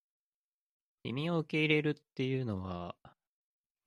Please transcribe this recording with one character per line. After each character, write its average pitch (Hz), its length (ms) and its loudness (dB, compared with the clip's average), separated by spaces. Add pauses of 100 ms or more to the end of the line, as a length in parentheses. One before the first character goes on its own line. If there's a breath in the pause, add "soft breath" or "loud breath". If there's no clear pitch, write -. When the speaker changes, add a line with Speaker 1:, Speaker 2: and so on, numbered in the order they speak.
(1040)
Speaker 1:
移 117 100 -6
民 156 220 -2
を 165 60 2
受 151 100 -4
け 160 140 0
入 151 40 4
れ 151 140 6
る 151 80 2
っ 147 40 2 (200)
て 131 120 -2
い 131 140 0
う 127 60 -2
の 98 160 -2
は、 87 400 -6
Speaker 2:
は - 80 -20 (760)